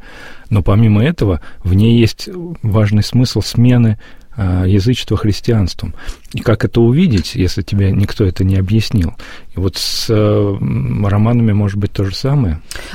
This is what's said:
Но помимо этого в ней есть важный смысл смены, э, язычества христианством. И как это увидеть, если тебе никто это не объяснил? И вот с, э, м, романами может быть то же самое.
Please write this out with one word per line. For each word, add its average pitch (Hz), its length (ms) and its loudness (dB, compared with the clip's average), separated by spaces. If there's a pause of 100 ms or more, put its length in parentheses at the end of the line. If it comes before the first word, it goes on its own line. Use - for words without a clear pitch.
(500)
Но 104 120 2
помимо 104 420 4
этого 117 380 0 (220)
в 90 100 0
ней 113 260 4
есть - 300 0 (320)
важный 104 420 2
смысл 123 380 0
смены, 120 560 4 (400)
э, 92 300 0
язычества 104 480 0
христианством. 107 800 -2 (380)
И 117 80 -6
как 113 240 0
это 117 160 2
увидеть, 120 540 2
если 90 260 0
тебе 98 320 0
никто 101 320 0
это 95 180 0
не 95 140 2
объяснил? 95 560 0 (420)
И - 40 -6
вот 92 180 -4
с, - 320 -6
э, 113 40 2
м, 104 960 0
романами 110 460 2
может 101 240 0
быть 101 160 -4
то 101 100 -2
же 98 100 -4
самое. 131 480 -2 (340)